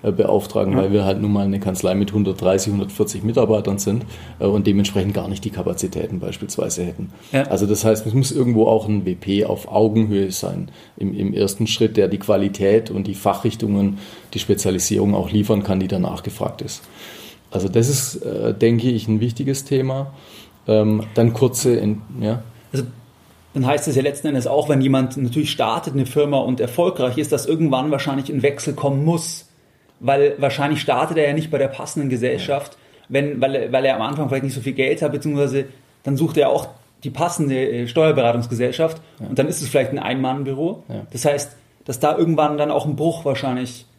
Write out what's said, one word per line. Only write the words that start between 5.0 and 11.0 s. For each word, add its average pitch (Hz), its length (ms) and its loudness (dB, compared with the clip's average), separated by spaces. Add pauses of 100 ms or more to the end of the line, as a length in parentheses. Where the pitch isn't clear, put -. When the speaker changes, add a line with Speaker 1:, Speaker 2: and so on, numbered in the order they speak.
Speaker 1:
gar 90 140 -4
nicht 101 160 -8
die 110 80 -4
Kapazitäten 90 680 -6
beispielsweise - 640 -6
hätten. 87 280 -8 (200)
Speaker 2:
Ja. 139 160 0
Speaker 1:
Also 101 200 0
das 104 180 0
heißt, 110 220 2
es 107 80 -2
muss 131 160 2
irgendwo 120 360 4
auch 107 200 2
ein 101 180 0
W 92 100 -2
P 101 300 0
auf - 260 -6
Augenhöhe 104 600 2
sein 92 380 -6 (280)
im, 98 180 -2